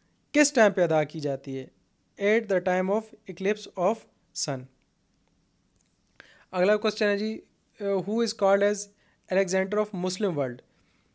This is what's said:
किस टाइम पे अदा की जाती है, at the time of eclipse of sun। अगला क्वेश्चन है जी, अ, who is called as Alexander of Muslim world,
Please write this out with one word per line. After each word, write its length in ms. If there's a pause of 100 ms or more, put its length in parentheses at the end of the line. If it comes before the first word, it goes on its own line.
(340)
किस 200
टाइम 180
पे 100
अदा 220
की 160
जाती 340
है, 160 (500)
at 280
the 200
time 220
of 120 (280)
eclipse 380 (100)
of 180 (400)
sun। 240 (1900)
अगला 240
क्वेश्चन 300
है 120
जी, 240 (380)
अ, 40
who 300
is 200
called 280
as 140 (560)
Alexander 440
of 100 (180)
Muslim 280
world, 260 (560)